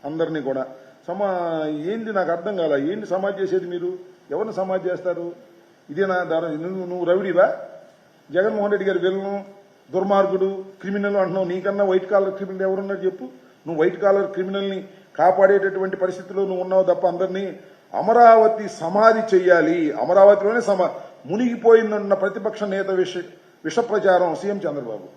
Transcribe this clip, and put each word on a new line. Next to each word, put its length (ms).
అందరినీ 360
కూడా. 240
సమా-, 600
ఏంది 220
నాకు 180
అర్థం 260
కాల. 160
ఏంది 140
సమాధి 380
చేసేది 240
మీరు? 300
ఎవరిని 220
సమాధి 360
చేస్తారు? 440
ఇదేనా 340
దారుణం? 400
నువ్వు, 220
నువ్వు 200
రౌడీవా? 420
జగన్మోహన్ 400
రెడ్డి 180
గారి 100
విలను, 460
దుర్మార్గుడు, 720
క్రిమినల్ 340
అంటున్నావు. 300
నీకన్నా 380
వైట్ 260
కాలర్ 240
క్రిమినల్ 280
ఎవరున్నారు 440
చెప్పు? 180
నువ్వు 140
వైట్ 200
కాలర్ 300
క్రిమినల్ని 560
కాపాడేటటువంటి 800
పరిస్థితిలో 440
నువ్వు 200
ఉన్నావు 220
తప్ప 240
అందరినీ. 520
అమరావతి 760
సమాధి 680
చెయ్యాలి, 560
అమరావతిలోనే 680
సమా-, 340
మునిగిపోయిందన్న 880
ప్రతిపక్ష 500
నేత 260
విష-, 380
విష 140
ప్రచారం 560
సీఎం 220
చంద్రబాబు. 600